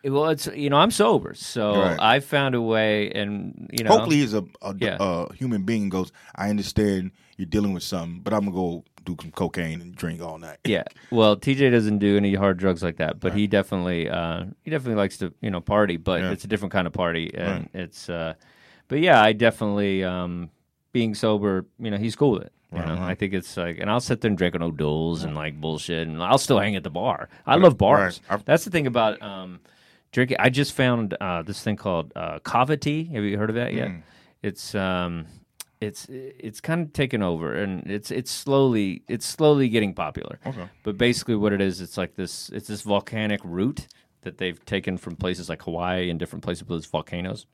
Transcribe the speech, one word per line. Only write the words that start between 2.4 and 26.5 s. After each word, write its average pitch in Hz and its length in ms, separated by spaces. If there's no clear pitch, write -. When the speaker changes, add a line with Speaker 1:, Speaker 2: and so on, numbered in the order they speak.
Speaker 1:
a 120 60
way, 110 500
and, 101 600
you - 120
know. 110 80
Speaker 2:
Hopefully 117 260
he's 123 160
a, 104 100
a, 98 180
Speaker 1:
Yeah. 101 200
Speaker 2:
a 87 340
human 117 300
being 107 200
and 98 80
goes, 92 200
"I 101 140
understand 98 640
you're 95 80
dealing 101 280
with 87 100
something, 85 380
but 104 120
I'm 107 80
gonna 101 140
go 85 280
do 87 180
some 82 100
cocaine 85 500
and 87 140
drink 82 260
all 80 160
night." 80 280
Speaker 1:
Yeah. 101 180
Well, 110 240
T 135 200
J 135 160
doesn't 107 260
do 101 180
any 101 200
hard 95 220
drugs 90 260
like 85 140
that, 80 220
but 92 120
Speaker 2:
Right. 98 80
Speaker 1:
he 104 80
definitely, 90 600
uh, 85 360
he 156 80
definitely 127 300
likes 98 160
to, 90 240
you 110 80
know, 92 120
party, 101 360
but 85 240
Speaker 2:
Yeah. 92 100
Speaker 1:
it's 101 140
a - 20
different 98 240
kind 90 160
of 78 60
party, 85 400
and 87 160
Speaker 2:
Right. 85 240
Speaker 1:
it's, - 360
uh, 82 260
but 139 120
yeah, 160 220
I 107 120
definitely, 104 720
um, 87 460
being 113 220
sober, 104 500
you 113 120
know, 101 60
he's 110 180
cool 143 180
with 90 100
it. - 100
You 82 80
Speaker 2:
Right, 85 80
Speaker 1:
know, 78 80
Speaker 2:
right. 90 160
Speaker 1:
I 92 40
think 98 180
it's 92 240
like, 87 220
and 92 100
I'll 117 100
sit 123 220
there 117 80
and 98 80
drink 90 180
an 85 80
O'Doul's 80 600
and, 78 120
like, 76 240
bullshit, 80 480
and 80 160
I'll 113 140
still 127 220